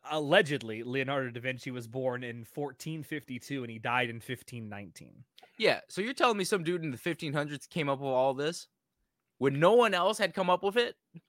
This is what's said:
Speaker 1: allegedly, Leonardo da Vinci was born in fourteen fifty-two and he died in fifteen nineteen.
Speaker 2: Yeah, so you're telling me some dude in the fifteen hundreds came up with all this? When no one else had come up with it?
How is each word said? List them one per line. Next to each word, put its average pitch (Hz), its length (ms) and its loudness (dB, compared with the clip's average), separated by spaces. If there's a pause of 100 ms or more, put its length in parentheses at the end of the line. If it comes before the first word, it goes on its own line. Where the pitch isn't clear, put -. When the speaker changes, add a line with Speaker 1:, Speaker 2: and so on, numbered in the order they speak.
(100)
Speaker 1:
allegedly, 143 720 2
Leonardo 131 480 -2
da 120 100 -10
Vinci 127 300 -6
was 123 160 -8
born 127 380 -4
in 117 200 -10
fourteen 147 580 -8
fifty-two 135 600 -8
and 117 80 -10
he 113 80 -12
died 120 320 0
in 117 100 -10
fifteen 117 480 -12
nineteen. 98 560 -16 (340)
Speaker 2:
Yeah, 208 300 4
so - 140 -6
you're 240 100 -4
telling 247 240 2
me 196 80 -2
some 190 180 0
dude 170 220 -2
in 156 60 -4
the 120 80 -8
fifteen 160 340 -4
hundreds 147 340 -4
came 151 220 -4
up 139 120 0
with 139 80 -4
all 131 260 4
this? 147 340 -4 (720)
When 139 200 2
no 170 140 8
one 233 220 8
else 185 240 2
had 190 160 0
come 180 160 2
up 180 120 4
with 196 140 0
it? 240 200 0 (320)